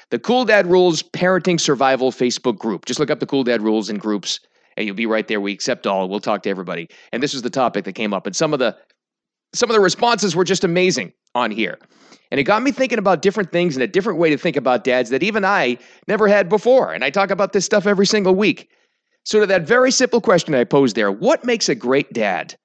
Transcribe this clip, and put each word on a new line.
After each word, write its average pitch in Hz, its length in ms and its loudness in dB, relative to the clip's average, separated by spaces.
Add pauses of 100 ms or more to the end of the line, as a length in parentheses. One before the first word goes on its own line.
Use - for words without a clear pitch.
(100)
the 120 80 -2
Cool 247 280 0
Dad 202 200 4
Rules 180 360 4
Parenting 180 580 0
Survival 131 500 2
Facebook 120 460 -2
Group. 98 300 -6
Just 123 120 -6
look 139 120 -2
up 151 100 -4
the - 60 -6
Cool 135 180 0
Dad 120 160 0
Rules 107 300 0
in 104 80 -6
groups, 104 420 -6 (360)
and 107 100 -6
you'll 98 100 -8
be 113 100 -4
right 110 220 -2
there. 107 120 -2
We 101 120 -4
accept 120 340 -6
all. 95 220 -2
We'll 98 100 -4
talk 104 260 -4
to 104 60 -2
everybody. 90 380 -8 (240)
And 120 100 -4
this 139 120 -4
is 127 80 -10
the 117 80 -6
topic 110 340 -2
that 98 80 -12
came 107 200 -6
up. 95 140 -4
And 95 80 -8
some 156 180 -2
of 147 60 -2
the, 117 180 -2 (800)
some 233 160 0
of 226 40 0
the 214 60 4
responses 202 540 0
were 180 100 2
just 180 200 -2
amazing 170 480 0 (220)
on 120 180 -2
here. 101 260 -4 (520)
And 127 80 -4
it 139 60 0
got 214 180 2
me 269 100 -2
thinking 247 260 -2
about 185 240 0
different 196 300 -2
things 175 220 0
and 127 80 -2
a 117 40 0
different 180 320 -2
way 165 120 4
to 147 60 0
think 156 200 -2
about 127 280 0
dads 123 260 0
that 131 120 0
even 208 220 -2
I 160 340 0 (300)
never 208 200 2
had 196 200 4
before. 214 440 2
And 92 120 -6
I 139 60 0
talk 196 200 0
about 196 220 -2
this 196 120 0
stuff 202 220 0
every 202 200 2
single 190 280 2
week. 190 360 0 (540)
So 214 160 2
to 208 60 2
that 185 160 2
very 247 280 4
simple 240 300 2
question 170 340 2
I 123 100 4
posed 135 300 2
there, 104 180 2
"What 190 320 0
makes 240 240 -2
a 143 60 2
great 127 380 -2
dad?" 104 520 -4